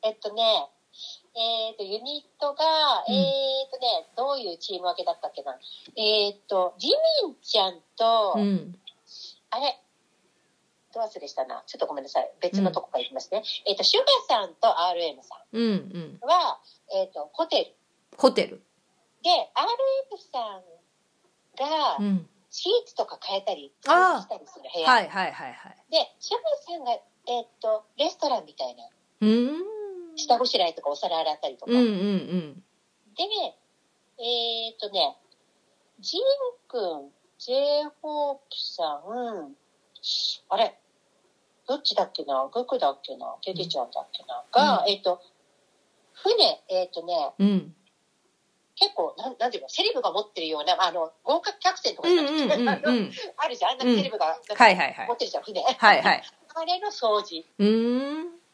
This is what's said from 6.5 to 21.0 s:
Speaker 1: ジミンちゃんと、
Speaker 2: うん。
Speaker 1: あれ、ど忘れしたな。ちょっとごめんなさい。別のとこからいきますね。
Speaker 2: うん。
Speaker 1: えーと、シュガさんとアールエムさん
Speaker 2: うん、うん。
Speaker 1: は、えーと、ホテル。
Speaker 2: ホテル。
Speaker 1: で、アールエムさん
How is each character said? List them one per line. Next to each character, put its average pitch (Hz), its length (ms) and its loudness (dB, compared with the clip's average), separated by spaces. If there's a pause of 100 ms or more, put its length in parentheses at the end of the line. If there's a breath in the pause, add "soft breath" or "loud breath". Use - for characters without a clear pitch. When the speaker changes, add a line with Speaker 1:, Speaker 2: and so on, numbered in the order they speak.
Speaker 1:
ジ 254 100 -6 (360)
ミ 330 80 -6
ン - 100 -18
ち - 160 0
ゃ 190 120 2
ん 180 100 -16 (160)
と、 226 400 4
Speaker 2:
う 214 60 2
ん。 180 360 -2 (720 loud breath)
Speaker 1:
あ 233 100 -2
れ、 285 200 -2 (1120)
ど 233 80 -6
忘 220 200 -6
れ - 80 -12
し - 60 -14
た 131 120 -4
な。 123 200 -10
ち - 100 -16
ょ - 20 -14
っ - 20 -2
と - 60 0
ご 151 80 -6
め 143 60 -6
ん 135 40 -10
な 139 60 -14
さ - 100 0
い。 - 100 -4 (100)
別 196 200 0
の 180 120 4
と 175 80 -2
こ - 100 -14
か - 80 -2
ら 247 60 -2
い - 20 -8
き 269 80 -14
ま 254 60 -6
す - 100 -12
ね。 214 140 -2 (220 loud breath)
Speaker 2:
う - 20 -2
ん。 202 40 2
Speaker 1:
え - 20 2
ー - 40 -12
と、 - 60 -2
シ - 120 4
ュ 466 40 6
ガ 571 60 2 (300)
さ 208 80 0
ん 170 120 -10
と 226 120 4
ア 175 220 2
ー 175 40 0
ル 170 100 -2
エ 156 100 -4
ム - 80 -20
さ - 140 -20
ん - 200 -12
Speaker 2:
う 226 40 0
ん、 - 20 2
う 233 60 2
ん。 175 540 -4
Speaker 1:
は、 302 360 2 (380 soft breath)
え 190 80 2
ー 185 100 -14
と、 151 180 -10
ホ 320 140 -2
テ 277 180 0
ル。 - 540 -20
Speaker 2:
ホ 202 140 6
テ - 160 0
ル。 - 120 -16 (600)
Speaker 1:
で、 339 80 2
ア - 20 8
ー 330 40 6
ル - 40 0
エ 415 360 -2 (340)
ム 403 80 -14
さ - 200 -10 (200)
ん 185 40 -20 (920)